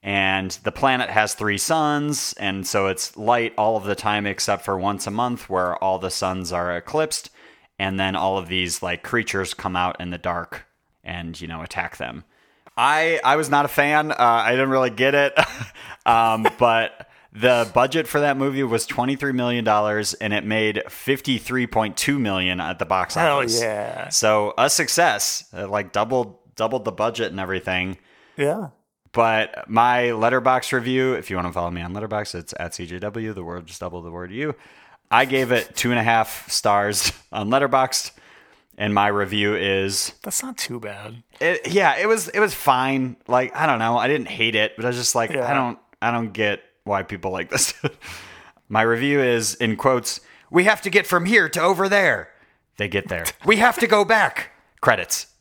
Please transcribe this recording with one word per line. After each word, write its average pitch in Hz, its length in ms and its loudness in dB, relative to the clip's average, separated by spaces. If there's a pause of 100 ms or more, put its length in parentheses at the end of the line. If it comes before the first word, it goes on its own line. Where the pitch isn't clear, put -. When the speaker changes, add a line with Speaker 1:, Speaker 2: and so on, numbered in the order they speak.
Speaker 1:
And 95 480 0 (140)
the 104 80 -2
planet 127 400 0
has 107 240 2
three 101 240 -2
suns, 147 800 0
and 98 260 -4
so 98 220 0
it's - 300 -4
light 113 400 0
all 110 200 2
of 101 60 -4
the 101 120 -2
time 104 300 -2
except 98 380 -2
for 98 160 -2
once 98 260 -2
a 101 60 -6
month 120 380 -4
where 90 340 0
all 95 160 0
the 92 120 -4
suns 92 420 -4
are 87 220 -2
eclipsed, 156 540 -4 (480)
and 95 220 -2
then 95 160 0
all 95 240 0
of 87 80 -10
these, 90 340 -2
like, 87 220 -6
creatures 98 500 -4
come 92 220 -6
out 90 240 -2
in 90 120 -8
the 87 60 -8
dark 87 480 -6 (380)
and, 85 360 -10
you 85 80 -12
know, 80 140 -10
attack - 360 -8
them. 65 260 -10 (560)
I, 156 440 4
I 135 140 6
was 151 120 -2
not 143 160 4
a 139 40 -2
fan. 151 420 2
Uh, - 80 -2
I 117 320 4
didn't 131 180 2
really 131 220 4
get 127 240 2
it. 143 280 4
<laughs> - 40 4 (580)
Um, 113 420 4 (100)
but 113 520 2 (240)
the 117 400 4
budget 135 340 2
for 147 140 0
that 143 160 2
movie 135 260 0
was 113 220 0
twenty-three 135 480 -2
million 120 320 0
dollars, 107 480 2
and 107 180 -4
it 104 140 -2
made 107 420 0
fifty-three 127 800 0
point 107 300 -2
two 143 200 0
million 92 440 0
at 85 180 -6
the - 60 -2
box 92 300 0
Speaker 2:
Hell 147 240 2
Speaker 1:
office. 117 220 0
Speaker 2:
yeah. 107 460 -4
Speaker 1:
So 107 500 2
a 131 120 4
success. 147 840 0
It, 95 140 -8
like, 101 260 -2
doubled, 110 460 -2 (180)
doubled 113 300 -2
the 107 80 -4
budget 110 380 -2
and 95 100 -8
everything. 92 560 -4 (400)
Speaker 2:
Yeah. 151 320 -2 (420)
Speaker 1:
But 113 580 0
my 123 340 4 (100)
Letterboxd 123 580 2
review, 127 440 0
if 85 140 -8
you 95 60 -4
wanna 90 160 -4
follow 87 200 -4
me 87 100 -6
on 87 120 -10
Letterboxd, 104 420 -6
it's 82 220 -12
at 85 160 -8
C 92 120 -10
J 90 140 -10
W, 107 340 -6
the 95 100 -10
word, 85 220 -10
just 82 160 -16
double 87 200 -10
the 85 100 -14
word 90 200 -12
U. 139 240 -6 (560)
I 123 140 6
gave 131 260 0
it 117 240 0
two - 160 0
and 120 80 2
a 113 40 0
half 113 460 0
stars 101 640 0 (100)
<laughs> - 120 -20
on 104 160 -4
Letterboxd, 131 640 2 (640)
and 104 160 -2
my 101 140 4
review 104 500 0
is 98 560 0 (100)
Speaker 2:
That's - 180 -4
not 254 160 -10
too 123 220 -8
bad. 107 420 -14 (200)
Speaker 1:
it, 165 260 0
yeah, 170 300 4
it 185 100 0
was, 220 220 0
it 196 100 -2
was 208 140 2
fine. 131 640 0 (100)
Like, 127 260 2
I 151 120 -2
don't 131 140 2
know, 117 180 2
I 107 100 2
didn't 139 220 0
hate 113 260 0
it, 107 220 2
but 113 80 -6
I - 20 2
was 123 100 -2
just 123 160 -2
like, 113 180 0
Speaker 2:
Yeah. 131 200 0
Speaker 1:
"I - 20 2
don't, 123 240 -2 (220)
I 117 120 0
don't 117 200 -2
get 101 300 -2 (220)
why 101 180 0
people 92 300 -6
like 92 180 -6
this." - 240 0 (500)
<laughs> - 460 -20
My 107 140 2
review 127 360 2
is, 120 360 2
in 110 220 0
quotes, 127 420 0 (320)
"We 180 140 4
have 208 180 4
to 196 80 -4
get 190 160 2
from 175 180 0
here 247 240 4
to 170 100 -4
over 185 300 2
there." 160 400 2 (480)
They 104 100 -4
get 98 200 -2
there. 85 180 -4 (100)
Speaker 2:
<laughs> - 100 -10
Speaker 1:
"We 214 100 6
have 226 240 2
to 233 80 2
go 208 180 4
back." 202 460 0 (280)
Credits. 101 460 0 (160)